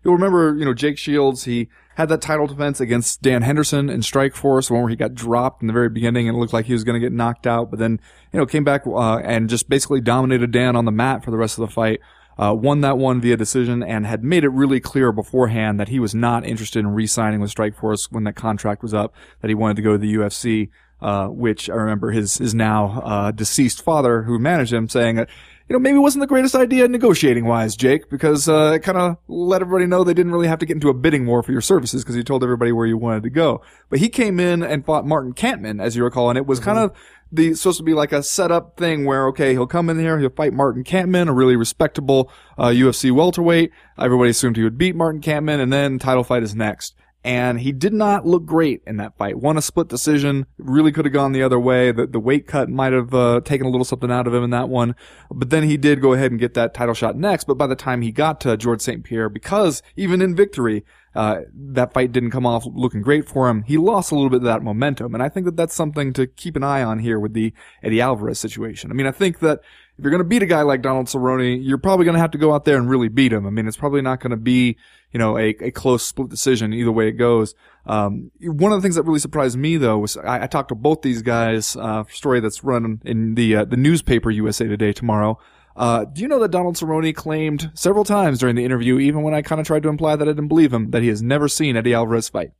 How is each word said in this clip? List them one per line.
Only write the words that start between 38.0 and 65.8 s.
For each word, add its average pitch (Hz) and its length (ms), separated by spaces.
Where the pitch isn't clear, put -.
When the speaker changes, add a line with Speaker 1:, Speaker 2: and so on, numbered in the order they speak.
Speaker 1:
a 143 100
setup 170 540
thing 165 260
where, 135 240
okay, 135 240
he'll 123 160
come 170 220
in 160 100
here, 160 180
he'll 135 120
fight 147 240
Martin 127 320
Kampmann, 180 420
a 143 60
really 127 240
respectable, 135 760
uh, 123 120
U 123 180
F 117 80
C 127 160
welterweight. 170 600
Everybody 123 300
assumed 117 260
he 113 80
would 113 140
beat 180 180
Martin 160 240
Kampmann, 151 400
and 127 120
then 139 280
title 127 240
fight 120 180
is 104 140
next. 110 400
And 123 320
he 135 140
did 160 180
not 202 340
look 170 200
great 160 420
in 107 100
that 104 200
fight. 101 200
Won 151 200
a 151 40
split - 280
decision, 139 560
really 147 360
could 156 100
have 139 100
gone 139 200
the 131 100
other 127 160
way. 127 320
The, 117 160
the 117 140
weight 139 260
cut 139 220
might 131 240
have, 127 200
uh, 120 300
taken 131 240
a - 20
little 127 140
something 123 260
out 123 180
of 120 60
him 123 120
in 120 60
that 123 180
one. 120 260
But 127 200
then 156 140
he 151 120
did 139 260
go 131 120
ahead 131 180
and 113 80
get 117 140
that 117 200
title 120 220
shot 117 220
next. 180 260
But 135 140
by 139 100
the 127 80
time 123 260
he 113 120
got 151 280
to 117 140
George 113 240
Saint 117 240
Pierre, 113 240
because 160 560
even 185 240
in 180 160
victory, 120 480
uh, 107 260
that 131 380
fight 127 220
didn't 123 180
come 127 140
off 117 200
looking 123 360
great 147 260
for 131 220
him, 107 140
he 143 140
lost 185 340
a 156 40
little 139 140
bit 127 80
of 123 60
that 113 200
momentum. 120 500
And 117 80
I 135 60
think 185 200
that 165 100
that's 165 180
something 147 380